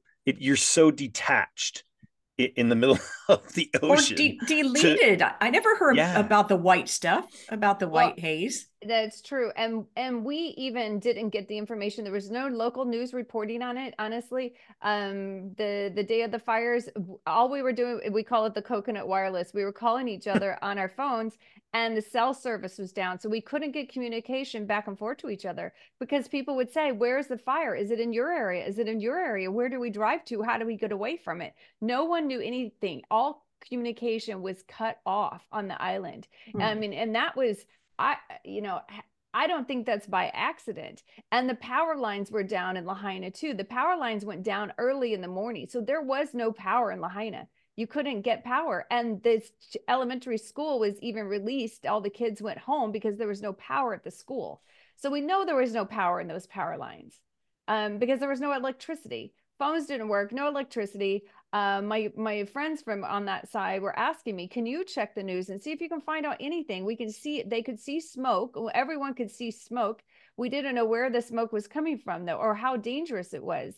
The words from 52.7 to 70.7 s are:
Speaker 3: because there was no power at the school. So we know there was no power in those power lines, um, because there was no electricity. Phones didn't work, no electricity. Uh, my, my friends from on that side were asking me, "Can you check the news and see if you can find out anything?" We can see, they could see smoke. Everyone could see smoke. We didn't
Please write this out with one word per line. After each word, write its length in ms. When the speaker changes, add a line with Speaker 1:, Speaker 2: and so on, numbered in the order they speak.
Speaker 3:
because 260
there 100
was 160
no 100
power 400
at 100
the 60
school. 540
So 160
we 100
know 240
there 100
was 180
no 120
power 340
in 80
those 200
power 280
lines, 440
um, 320
because 200
there 100
was 120
no 120
electricity. 800
Phones 260
didn't 220
work, 240
no 160
electricity. 760
Uh, 280
my, 360
my 280
friends 360
from 220
on 220
that 260
side 300
were 160
asking 380
me, 120
"Can 180
you 180
check 300
the 100
news 260
and 120
see 100
if 100
you 80
can 120
find 240
out 140
anything?" 440
We 120
can 160
see, 320
they 180
could 180
see 200
smoke. 580
Everyone 400
could 180
see 200
smoke. 520
We 140
didn't 260